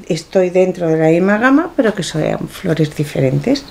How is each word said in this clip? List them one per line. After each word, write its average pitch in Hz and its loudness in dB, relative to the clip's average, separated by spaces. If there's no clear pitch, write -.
estoy 180 0
dentro 180 0
de 160 2
la 160 2
misma 185 4
gama, 277 2
pero 220 2
que 175 -6
sean - -4
flores 160 -2
diferentes, 143 -2